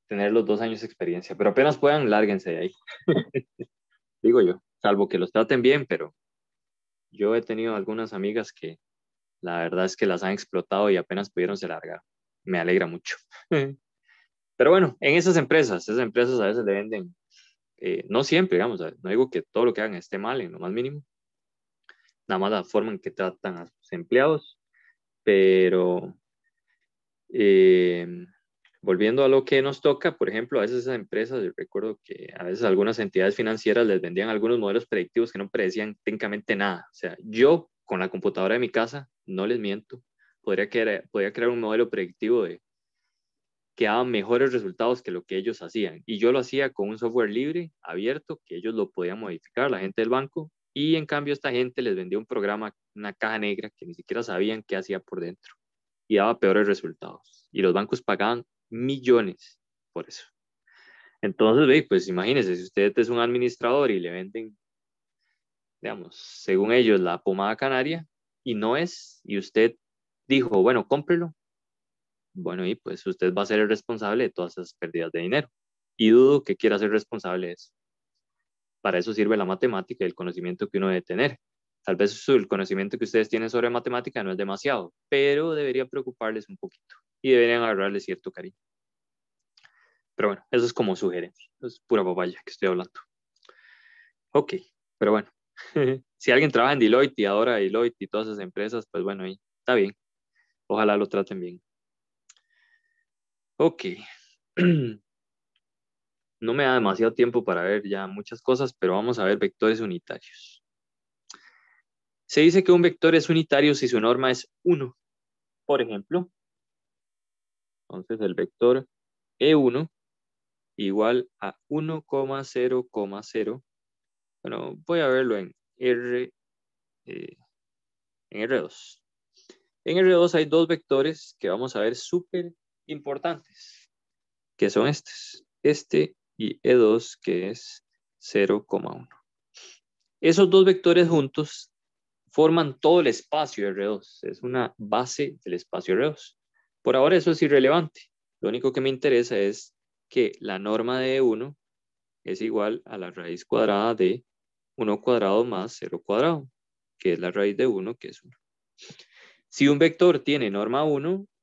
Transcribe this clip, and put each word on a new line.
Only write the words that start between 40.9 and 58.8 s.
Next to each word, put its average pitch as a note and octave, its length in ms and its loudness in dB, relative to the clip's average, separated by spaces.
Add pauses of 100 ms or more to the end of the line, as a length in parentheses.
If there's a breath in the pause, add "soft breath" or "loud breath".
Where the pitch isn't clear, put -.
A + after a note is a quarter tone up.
podía G2+ 220 -2
crear A#2 180 -2
un A#2+ 100 -2
modelo A2+ 300 0
predictivo G#2+ 540 -2
de, F2 160 -8 (1160)
que A#2 80 0
daban A#2+ 260 0
mejores A#2+ 420 0
resultados A#2 500 -2
que - 80 -12
lo F2+ 120 -8
que - 140 -8
ellos A2 260 -6
hacían. F2 440 -6
Y A2+ 120 -8
yo A#2 140 2
lo C3+ 60 0
hacía C3 340 -4
con G2+ 160 -6
un A2 100 -10
software A2+ 320 -2
libre, D#3 420 -6 (100)
abierto, A#2 640 -8
que E2 100 -14
ellos A2 180 -6
lo G#2 160 -4
podían F2+ 300 -6
modificar, A2 500 -6
la G#2+ 80 -4
gente F#2+ 220 -6
del A2+ 80 -2
banco. C#3 420 -4 (220)
Y D3+ 240 0
en D#3 80 -4
cambio C#3+ 300 -4
esta C#3 160 -6
gente B2 320 -2
les A2+ 120 -2
vendía F#2 240 -4
un A2+ 80 -10
programa, G#2 480 -6 (200)
una G#2 180 -12
caja A2 260 -6
negra G#2 380 -6
que - 100 -20
ni F2 80 -16
siquiera - 280 -8
sabían G#2+ 400 -4
qué - 140 -6
hacía F#2+ 220 -6
por - 220 -12
dentro. F2 340 -14 (540)
Y G#2+ 80 4
daba G#2+ 220 2
peores G2+ 280 2
resultados. - 840 -8
Y - 80 -6
los F#2 140 4
bancos G#2 280 -4
pagaban A2 420 -2 (260)
millones B2 920 0 (320)